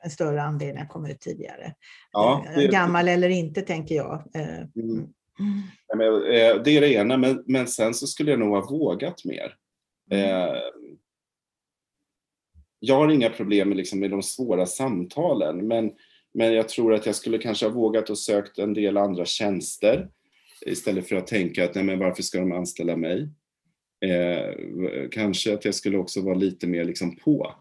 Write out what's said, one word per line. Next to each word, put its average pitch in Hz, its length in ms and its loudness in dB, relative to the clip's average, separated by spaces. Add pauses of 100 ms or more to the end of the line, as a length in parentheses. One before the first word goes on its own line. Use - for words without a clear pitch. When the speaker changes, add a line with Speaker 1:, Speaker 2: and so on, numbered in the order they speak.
Speaker 1:
en 170 80 -8
större 147 300 -2
anledning 147 420 -6
att 151 60 -16
komma 156 200 -10
ut 147 100 -12
tidigare. - 540 -12 (380)
Speaker 2:
Ja, 123 380 2
Speaker 1:
Eh, 151 100 0
Speaker 2:
det 143 80 6
Speaker 1:
gammal 175 400 4
eller 180 220 4
inte, 175 320 -2
tänker 160 340 -4
jag. 160 180 -2 (220)
Eh, 160 60 -6
Speaker 2:
Mm. 160 340 -10
Speaker 1:
mm. 113 840 -6 (320)
Speaker 2:
Nej, - 40 -2
men, 110 160 4
eh, 113 500 6
det 151 140 6
är 143 40 6
det 143 120 6
ena, 113 240 4
men, 127 300 2
men 127 200 2
sen 113 260 0
så 135 140 -6
skulle 151 240 0
jag 127 80 2
nog 110 160 2
ha 98 140 -2
vågat 139 560 -2
mer. - 280 -8 (580)
Speaker 1:
Mm. 98 380 0
Speaker 2:
Eh, - 80 -4 (2250)
jag 127 160 4
har 151 160 6
inga 123 180 4
problem 101 400 0
med, 95 80 2
liksom, 95 220 -4
med 98 120 -2
de 98 120 -2
svåra 98 420 -2
samtalen, 101 1000 -2
men, 113 240 0 (420)
men 113 200 2
jag 113 160 2
tror 113 240 2
att 107 120 2
jag 107 100 0
skulle 113 220 -2
kanske 110 280 -2
ha 110 80 0
vågat 110 360 0
och 104 80 -6
sökt 101 420 -2
en 104 140 0
del 101 240 0
andra 95 280 0
tjänster 101 840 0 (560)
istället 92 420 -4
för 107 80 -2
att 92 120 -4
tänka 92 380 0
att, 87 100 -2
"Nej, 95 80 -2
men 95 160 0
varför 92 240 -2
ska - 160 -4
de 92 120 0
anställa 87 460 -4
mig?" 80 320 -4 (760)
Eh, 87 480 0 (580)
kanske 104 420 -2
att - 120 -4
jag 101 100 0
skulle 101 220 -2
också 92 240 -4
vara 95 140 0
lite 92 320 0
mer, 87 160 -2
liksom, 87 320 -4
på, - 460 0